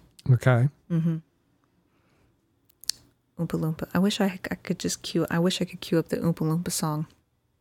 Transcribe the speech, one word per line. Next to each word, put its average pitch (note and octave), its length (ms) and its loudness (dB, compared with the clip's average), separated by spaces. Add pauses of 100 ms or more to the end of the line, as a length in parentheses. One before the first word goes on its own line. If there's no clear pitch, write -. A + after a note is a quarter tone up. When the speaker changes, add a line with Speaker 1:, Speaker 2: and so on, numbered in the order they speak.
(300)
Speaker 1:
Okay. B2+ 400 6 (220)
Speaker 2:
Mm-hmm. E3 240 0 (2250)
Oompa E3 200 -2
Loompa. D#3+ 340 -4
I F3 40 0
wish G3+ 240 2
I, F#3+ 180 0 (120)
I F#3 40 -2
could - 220 -4
just - 240 -6
cue, - 300 -2
I E3 80 2
wish F3+ 220 2
I F3+ 40 -2
could - 160 -10
cue - 160 0
up D#3+ 120 0
the - 80 -2
Oompa E3 240 0
Loompa E3 300 0
song. D#3 360 -4 (540)